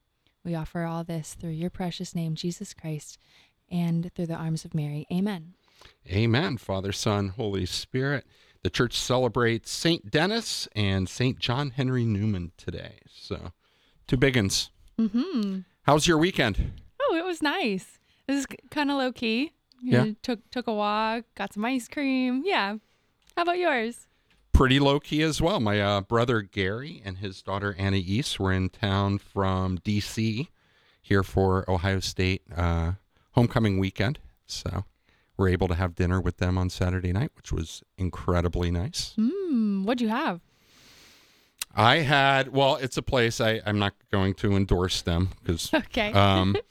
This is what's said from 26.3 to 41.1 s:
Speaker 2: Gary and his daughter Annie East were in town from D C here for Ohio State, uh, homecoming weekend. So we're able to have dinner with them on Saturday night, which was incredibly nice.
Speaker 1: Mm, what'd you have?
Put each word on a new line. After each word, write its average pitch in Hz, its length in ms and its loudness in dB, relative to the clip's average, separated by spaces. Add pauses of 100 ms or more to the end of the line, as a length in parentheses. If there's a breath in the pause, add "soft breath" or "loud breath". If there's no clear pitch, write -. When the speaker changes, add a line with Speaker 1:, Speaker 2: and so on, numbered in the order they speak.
Speaker 2:
Gary 107 640 -6
and 95 140 -8
his 95 240 -10
daughter 101 360 -4
Annie 98 220 2
East 98 400 -2
were 95 120 2
in 92 180 2
town 98 480 0
from 92 640 0
D 104 160 0
C 110 480 -4 (540 soft breath)
here 98 200 2
for 95 480 2
Ohio 95 300 0
State, 92 420 -2 (140)
uh, 85 360 0 (400)
homecoming 113 460 4
weekend. 95 420 -2 (260)
So - 380 -6 (520)
we're 95 120 4
able 90 200 4
to 87 60 2
have 87 220 0
dinner 90 240 2
with 87 180 -2
them 92 180 2
on 92 140 0
Saturday 90 420 -2
night, 110 220 -2
which - 180 -10
was 85 300 -6 (160)
incredibly 87 720 0
nice. 87 480 -4
Speaker 1:
Mm, 226 640 0
what'd 247 160 0
you 226 80 0
have? 220 320 -4 (1400 soft breath)